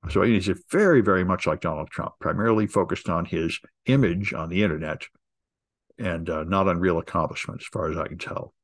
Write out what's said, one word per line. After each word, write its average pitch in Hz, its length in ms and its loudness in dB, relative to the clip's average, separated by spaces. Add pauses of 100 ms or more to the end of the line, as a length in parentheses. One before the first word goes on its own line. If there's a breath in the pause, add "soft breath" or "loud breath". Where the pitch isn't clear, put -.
So 98 140 4
he's 98 260 4 (220)
very, 175 300 6
very 95 220 4
much 92 220 0
like 78 160 -2
Donald 78 300 -4
Trump, - 280 -8
primarily 104 460 2
focused - 420 -2
on 85 180 0
his 82 340 -2 (260)
image 101 480 2
on 80 160 -6
the 92 140 2
internet 78 400 -2 (960)
and, 85 280 -4
uh, 78 160 -2
not 95 240 2
on 87 120 2
real 87 180 2
accomplishments, - 680 -4
as - 20 -16
far 80 240 -4
as 76 60 -4
I 78 100 -4
can - 100 -12
tell. - 360 -10 (100)